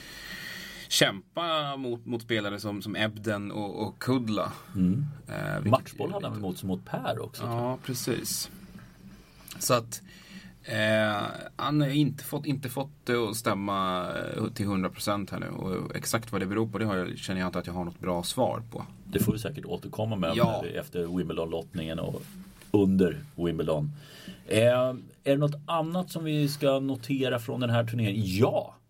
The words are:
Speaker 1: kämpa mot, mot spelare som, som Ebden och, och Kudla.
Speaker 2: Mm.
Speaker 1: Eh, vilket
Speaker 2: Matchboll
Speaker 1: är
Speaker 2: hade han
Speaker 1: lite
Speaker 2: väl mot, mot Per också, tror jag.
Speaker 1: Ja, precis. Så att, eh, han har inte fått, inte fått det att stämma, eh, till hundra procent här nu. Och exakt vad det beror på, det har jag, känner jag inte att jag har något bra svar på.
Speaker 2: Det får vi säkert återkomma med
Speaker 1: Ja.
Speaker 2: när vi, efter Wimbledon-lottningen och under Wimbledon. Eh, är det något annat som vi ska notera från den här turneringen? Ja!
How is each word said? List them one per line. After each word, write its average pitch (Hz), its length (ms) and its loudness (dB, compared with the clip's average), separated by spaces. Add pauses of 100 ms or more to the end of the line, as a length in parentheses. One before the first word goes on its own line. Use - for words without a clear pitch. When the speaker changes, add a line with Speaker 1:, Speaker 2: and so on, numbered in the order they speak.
(880)
Speaker 1:
kämpa 156 880 2
mot, 120 300 -6
mot 117 160 -4
spelare 104 380 -2
som, 101 220 -4
som 101 140 -6
Ebden 104 560 -2
och, 101 340 -4
och 95 120 -8
Kudla. 110 540 0 (240)
Speaker 2:
Mm. 95 300 4 (220)
Speaker 1:
Eh, 101 260 -4
vilket 101 160 0
Speaker 2:
Matchboll - 380 2
Speaker 1:
är 185 40 -4
Speaker 2:
hade 196 140 -4
han 113 80 -4
Speaker 1:
lite 104 80 -6
Speaker 2:
väl 92 80 -2
mot, - 120 -8
mot 95 220 -4
Per - 400 -4
också, - 180 -10
tror 117 120 -4
jag. 120 100 0
Speaker 1:
Ja, 127 200 -2
precis. - 680 -2 (1080)
Så - 160 4
att, 117 280 0 (640)
eh, 107 580 4 (340)
han 147 240 2
har 143 80 4
inte 147 360 2
fått, 147 220 -4
inte 131 220 0
fått 139 220 -4 (140)
det 120 120 2
att 110 200 2
stämma, 98 680 0 (300)
eh, 110 180 0
till 101 120 0
hundra 92 240 2
procent 101 400 -2
här - 100 -6
nu. 87 80 -6
Och - 480 -4
exakt - 360 -2
vad 98 80 0
det 95 60 0
beror 110 220 0
på, 101 100 -4
det 107 60 0
har 101 120 0
jag, 85 220 -2
känner 92 220 -2
jag 92 80 0
inte 90 100 -2
att 87 80 -4
jag 87 80 -6
har 90 100 -2
något 85 160 -8
bra 87 220 0
svar 104 480 0
på. - 160 -8 (180)
Speaker 2:
Det - 140 -2
får - 140 6
vi - 60 -4
säkert - 260 -6
återkomma 104 520 -2
med 85 200 2
Speaker 1:
Ja. 113 260 4
Speaker 2:
när 85 80 -6
vi, 85 60 -8
efter 87 400 -4
Wimbledon-lottningen 82 840 -2
och - 240 -4 (480)
under 95 480 6 (180)
Wimbledon. 80 540 0 (560)
Eh, 107 120 2 (100)
är 127 280 4 (280)
det 139 120 6
något 147 300 2
annat 170 440 0
som 165 140 -6
vi 151 240 4
ska 139 320 2
notera 131 580 0
från 123 220 -4
den 120 100 2
här 117 140 6
turneringen? 110 420 0
Ja! 120 480 4 (160)